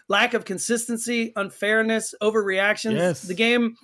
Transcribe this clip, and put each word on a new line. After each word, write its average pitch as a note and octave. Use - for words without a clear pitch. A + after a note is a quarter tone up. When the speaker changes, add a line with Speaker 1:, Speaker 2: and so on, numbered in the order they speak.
Speaker 1:
Lack A3
of A3
consistency, A#3
unfairness, A3
overreactions. G#3
Speaker 2:
Yes. E3+
Speaker 1:
The F#3
game, A#3